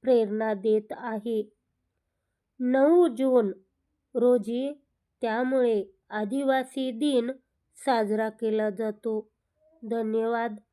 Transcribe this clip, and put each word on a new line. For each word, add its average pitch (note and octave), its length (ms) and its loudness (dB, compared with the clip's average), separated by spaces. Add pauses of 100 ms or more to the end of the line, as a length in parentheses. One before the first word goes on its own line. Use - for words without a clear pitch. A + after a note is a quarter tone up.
प्रेरणा A3 520 2
देत G#3+ 440 0
आहे. A3 560 -6 (1040)
नऊ C#4 480 4
जून B3 400 2 (680)
रोजी B3 680 0 (380)
त्यामुळे A#3+ 640 0 (260)
आदिवासी C4 800 -2
दिन B3 400 0 (440)
साजरा A3 540 0
केला G#3+ 400 -2
जातो. G#3+ 640 -6 (600)
धन्यवाद. A3+ 640 -2 (180)